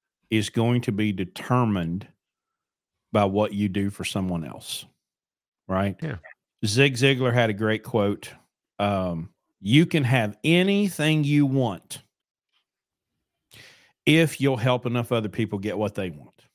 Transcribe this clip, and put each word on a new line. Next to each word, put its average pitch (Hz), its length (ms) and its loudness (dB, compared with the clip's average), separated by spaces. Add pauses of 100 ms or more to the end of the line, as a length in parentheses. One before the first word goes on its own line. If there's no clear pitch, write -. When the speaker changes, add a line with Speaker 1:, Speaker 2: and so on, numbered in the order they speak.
(320)
Speaker 1:
is 110 180 0
going 120 320 2
to 120 100 -4
be 107 220 0
determined 95 960 -2 (1040)
by 104 140 2
what 101 280 0
you 101 160 0
do 98 200 -2
for 101 140 -10
someone 92 420 -4
else, - 400 -14 (840)
right? 95 340 -2
Speaker 2:
Yeah. 80 160 -8 (480)
Speaker 1:
Zig 127 300 2
Ziglar 127 380 2
had 120 160 2
a 107 60 -2
great 110 280 0
quote, 101 500 -2 (460)
um, 92 520 -2 (300)
"You 131 240 4
can 156 200 0
have 113 380 0
anything 175 840 2
you 147 200 4
want 131 580 -4 (2000)
if 156 360 4
you'll 131 160 2
help 123 280 0
enough 120 260 -2
other 110 180 0
people 107 300 -4
get 95 180 -6
what 104 180 -2
they 95 140 -4
want." - 460 -20